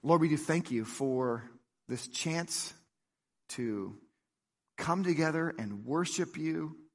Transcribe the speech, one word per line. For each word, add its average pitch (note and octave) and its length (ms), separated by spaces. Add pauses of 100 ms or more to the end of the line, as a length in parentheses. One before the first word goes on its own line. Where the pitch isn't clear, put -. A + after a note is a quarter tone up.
Lord, D#3+ 180
we E3 80
do D#3 80
thank D#3+ 340
you A#2 140
for B2 640 (400)
this A#2+ 200
chance - 640 (760)
to G#2 460 (800)
come F3 260
together D#3+ 560
and G#2 280
worship E3+ 500
you. D#3+ 400 (180)